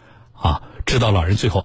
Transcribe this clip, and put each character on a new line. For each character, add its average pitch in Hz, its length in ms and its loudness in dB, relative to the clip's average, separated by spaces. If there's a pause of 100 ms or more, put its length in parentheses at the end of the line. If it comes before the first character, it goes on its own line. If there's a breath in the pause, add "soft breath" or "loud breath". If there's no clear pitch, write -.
(340 soft breath)
啊， 80 280 -2 (240 loud breath)
直 131 140 0
到 113 120 2
老 87 120 2
人 92 140 0
最 117 120 0
后 95 160 0